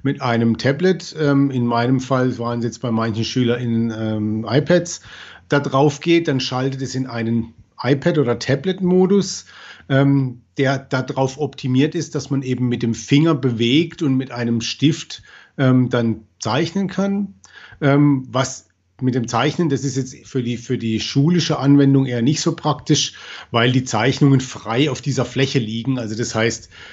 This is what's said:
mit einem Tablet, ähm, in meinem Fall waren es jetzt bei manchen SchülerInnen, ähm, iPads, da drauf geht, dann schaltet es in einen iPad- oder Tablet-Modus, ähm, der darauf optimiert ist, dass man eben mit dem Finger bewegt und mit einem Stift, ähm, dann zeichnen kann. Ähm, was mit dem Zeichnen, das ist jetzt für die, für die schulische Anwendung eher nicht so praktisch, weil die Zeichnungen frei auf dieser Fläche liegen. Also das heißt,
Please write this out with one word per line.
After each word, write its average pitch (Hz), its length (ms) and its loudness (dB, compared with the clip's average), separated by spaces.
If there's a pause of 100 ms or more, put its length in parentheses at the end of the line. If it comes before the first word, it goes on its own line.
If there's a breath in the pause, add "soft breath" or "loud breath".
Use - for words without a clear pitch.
mit 139 180 -2
einem 117 380 2
Tablet, 160 600 0
ähm, 139 320 2
in 127 160 -2
meinem 120 320 2
Fall 127 400 0
waren 117 200 -4
es 117 80 -2
jetzt 113 160 -8
bei 123 80 -4
manchen 113 340 0
SchülerInnen, 117 720 0
ähm, 107 500 -4
iPads, 151 520 0 (480 loud breath)
da 143 120 2
drauf 139 400 2
geht, 165 280 2
dann 135 120 0
schaltet 131 420 -4
es 123 120 -6
in 131 120 -4
einen 117 480 -4 (280)
iPad- 143 360 2
oder 120 200 0
Tablet-Modus, 185 1080 0 (420 loud breath)
ähm, 135 540 2 (160)
der 135 200 0
darauf 135 600 -4
optimiert 139 560 0
ist, 156 200 -6
dass 139 140 -6
man 139 140 -2
eben 127 260 -2
mit 120 140 -2
dem 117 120 0
Finger 156 400 2
bewegt 127 680 0
und 139 120 2
mit 131 160 -2
einem 117 300 -2
Stift, - 640 -2 (340 loud breath)
ähm, 127 320 4
dann 117 360 -2 (140)
zeichnen 160 500 -2
kann. 196 460 -4 (460 loud breath)
Ähm, 143 500 4
was 165 380 -4 (340)
mit 127 120 0
dem 117 140 -2
Zeichnen, 147 400 0
das 135 160 -2
ist 131 120 -4
jetzt - 300 -6
für 131 160 -4
die, 120 140 -4
für 120 220 -6
die 110 220 -2
schulische 156 580 0
Anwendung 139 480 6
eher 123 160 -2
nicht 151 180 2
so 165 160 -2
praktisch, - 560 0 (380 loud breath)
weil 117 200 2
die 127 140 2
Zeichnungen 131 560 2
frei 127 500 -2
auf 127 120 -6
dieser 127 240 -2
Fläche 135 320 0
liegen. 113 400 -2
Also 110 160 -8
das 113 200 -4
heißt, 113 360 -2 (220 loud breath)